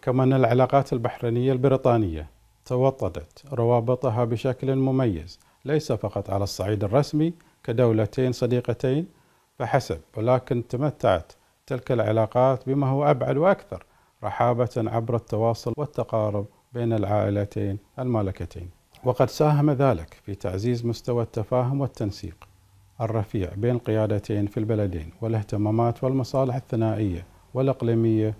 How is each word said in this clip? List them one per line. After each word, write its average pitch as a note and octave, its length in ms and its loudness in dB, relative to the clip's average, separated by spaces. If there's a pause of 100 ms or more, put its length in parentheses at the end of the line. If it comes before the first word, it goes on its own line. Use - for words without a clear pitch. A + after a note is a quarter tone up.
كما C3 200 2
أن C3 100 4
العلاقات C3 600 4
البحرينية A#2+ 600 0
البريطانية A#2+ 840 2 (300)
توطدت B2 880 -2
روابطها A#2+ 720 2
بشكل C3 520 -2
مميز، C3 640 0 (240)
ليس D3 280 -2
فقط G2+ 380 -4
على G2 140 0
الصعيد G2+ 400 -2
الرسمي D3 480 2 (320)
كدولتين A#2+ 680 2
صديقتين B2 760 0 (520)
فحسب، G#2+ 420 -2 (160)
ولكن A#2+ 520 0
تمتعت A#2+ 640 0 (340)
تلك C3 260 -4
العلاقات A2+ 760 2
بما C3+ 200 0
هو C#3 240 2
أبعد C3 260 0
وأكثر F#3 500 0 (380)
رحابة A#2+ 520 0
عبر A2+ 400 -2
التواصل A2+ 600 -2
والتقارب G#2+ 720 -4 (260)
بين A#2 200 -2
العائلتين G2+ 880 0 (200)
المالكتين. G2 720 -4 (340)
وقد - 260 2
ساهم D3+ 400 4
ذلك B2+ 520 0
في G2+ 120 -10
تعزيز A2+ 520 -2
مستوى A#2+ 360 -2
التفاهم B2 580 -2
والتنسيق G#2 680 -8 (520)
الرفيع G#2+ 560 -2
بين A#2+ 180 0
القيادتين G#2+ 720 -2
في G2 140 -6
البلدين، G2+ 600 -2
والاهتمامات A2 840 -2
والمصالح C3 500 0
الثنائية A2 720 -2 (280)
والإقليمية A2+ 840 2